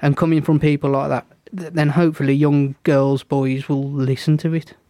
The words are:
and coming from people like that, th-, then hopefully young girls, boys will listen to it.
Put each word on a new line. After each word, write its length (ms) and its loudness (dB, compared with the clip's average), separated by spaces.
and 160 0
coming 260 0
from 160 2
people 320 0
like 180 0
that, 180 -4
th-, 160 -12
then 180 2
hopefully 440 2
young 400 2
girls, 380 2
boys 460 -2
will 160 -2
listen 540 0
to 160 -4
it. 200 -8